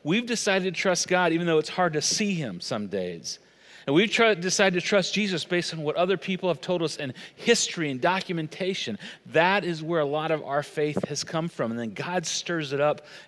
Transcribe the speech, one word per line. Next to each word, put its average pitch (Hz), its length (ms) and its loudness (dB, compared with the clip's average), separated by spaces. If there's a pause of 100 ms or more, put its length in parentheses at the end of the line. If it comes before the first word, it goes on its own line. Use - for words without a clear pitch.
we've 226 220 0
decided 196 480 0
to - 60 -6
trust 180 280 0
God 180 260 4
even 170 140 0
though 160 100 4
it's 156 120 2
hard 180 240 0
to 151 80 0
see 202 340 0
him 113 260 -4
some 104 260 -4
days. 90 520 -6 (480)
And 139 80 2
we've 214 160 6
tr-, 226 240 6
decided 180 440 2
to - 60 -4
trust 196 300 2
Jesus 190 280 0
based 175 300 -2
on 160 80 -8
what 147 140 0
other 185 200 2
people 180 340 -4
have 156 120 -2
told 175 220 0
us 151 120 -2
in 135 180 -6 (220)
history 175 540 2
and 131 100 -4
documentation. 175 1000 -2 (260)
That 165 400 4
is 165 160 -4
where 160 200 0
a 147 40 2
lot 151 240 -2
of 156 140 0
our 139 180 0
faith 151 460 -2
has - 160 -6
come 165 260 -2
from. 120 220 -4
And 117 80 -4
then 113 140 -6
God 170 340 -4
stirs 156 440 -4
it 139 80 -2
up 147 260 2 (220)